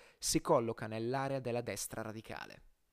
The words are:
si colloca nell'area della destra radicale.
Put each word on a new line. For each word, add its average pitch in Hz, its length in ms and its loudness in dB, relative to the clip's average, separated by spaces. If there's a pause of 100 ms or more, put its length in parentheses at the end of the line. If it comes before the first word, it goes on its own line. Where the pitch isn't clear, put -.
(180)
si - 220 2
colloca 120 460 4
nell'area 131 540 -2
della 120 200 0
destra 110 400 -4
radicale. 110 600 -10 (300)